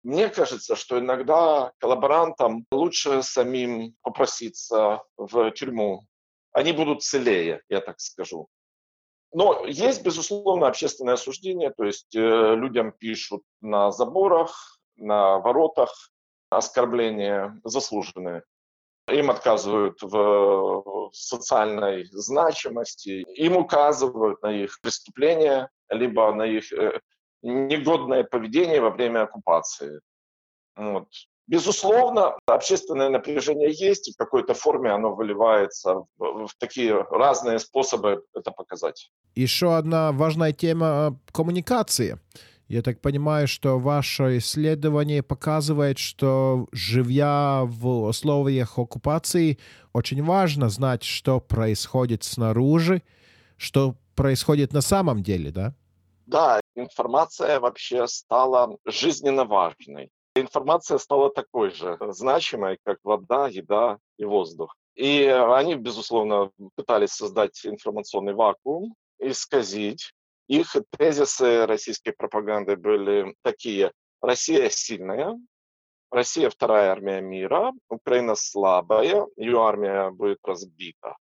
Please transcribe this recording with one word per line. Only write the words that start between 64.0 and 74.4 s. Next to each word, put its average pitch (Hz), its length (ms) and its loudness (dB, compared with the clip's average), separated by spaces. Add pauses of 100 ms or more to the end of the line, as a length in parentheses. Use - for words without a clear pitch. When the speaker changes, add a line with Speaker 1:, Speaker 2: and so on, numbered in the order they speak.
Speaker 1:
и 104 60 -6
воздух. 82 500 -2 (220)
И 139 280 2
они, 135 520 4
безусловно, 107 760 -2 (240)
пытались 104 380 0
создать 104 520 -4
информационный 104 680 -6
вакуум, 139 600 -2 (260)
исказить. 110 920 -4 (360)
Их - 280 0 (200)
тезисы 135 720 2
российской 110 460 -4
пропаганды 104 640 -4
были 101 680 0
такие: 101 500 -2 (300)
«Россия 127 480 2